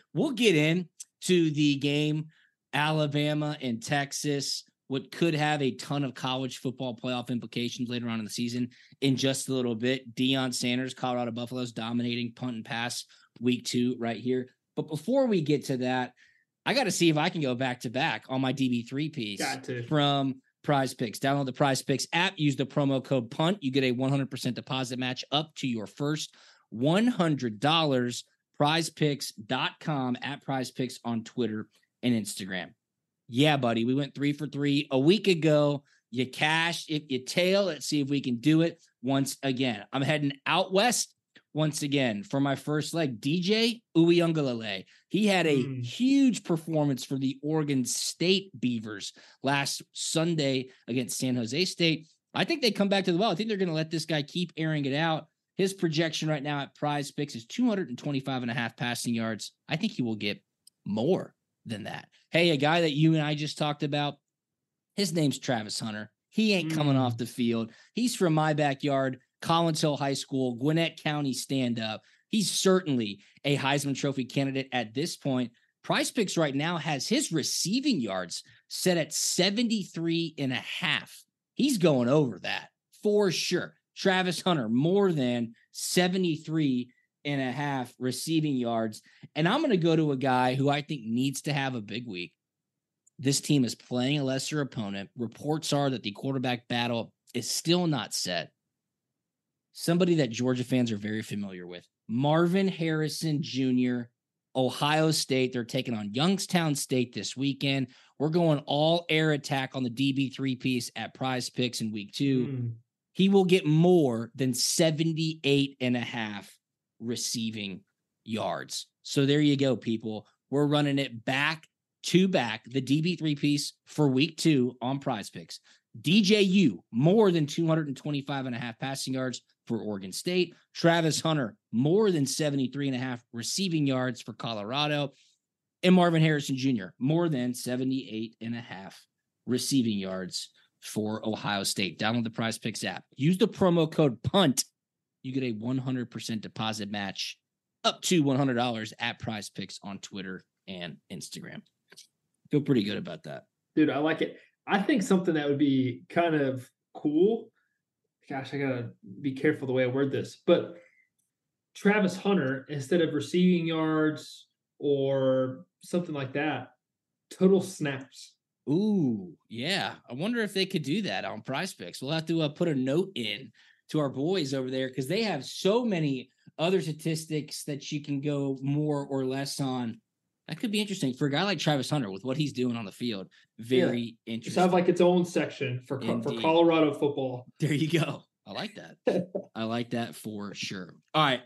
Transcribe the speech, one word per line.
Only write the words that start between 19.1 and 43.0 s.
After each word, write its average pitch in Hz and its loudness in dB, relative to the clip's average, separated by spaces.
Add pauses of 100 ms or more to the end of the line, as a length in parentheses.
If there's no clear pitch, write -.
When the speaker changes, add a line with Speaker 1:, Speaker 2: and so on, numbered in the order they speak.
Speaker 2:
Got 135 -4
to. 123 -6
Speaker 1:
from 143 2 (260)
Prize 135 2
Picks. 110 -6
Download 139 0
the 127 -4
Prize 135 2
Picks 131 -2
app. 185 0
Use 147 2
the 131 -2
promo 139 0
code 123 -2
punt. 175 0
You 131 -2
get 135 2
a 127 2
one 131 0
hundred 139 0
percent 123 -4
deposit 127 -6
match 127 -4
up 156 0
to - -4
your 113 -4
first 151 -4 (360)
one 160 2
hundred 151 0
dollars. 139 2 (340)
Prize 160 2
Picks - -2
dot 127 -4
com, 131 -2
at 135 -8
Prize 131 -4
Picks 123 -6
on 117 -4
Twitter 107 -4 (360)
and 120 2
Instagram. 95 -6 (580)
Yeah, 143 4
buddy, 117 2
we 127 2
went 139 -2
three 143 -2
for 151 -8
three 143 0
a 131 4
week 185 4
ago. 151 4 (300)
You 127 -2
cash, 160 0
if 151 -2
you 127 -4
tail, 185 2
let's 151 -4
see 151 0
if 139 0
we 143 0
can 123 -2
do 151 4
it 170 0 (220)
once 135 0
again. 123 -2
I'm 135 -2
heading 147 0 (140)
out 185 2
west 214 2 (420)
once 151 0
again 131 0
for 139 -2
my 139 2
first 147 -4
leg. 147 -2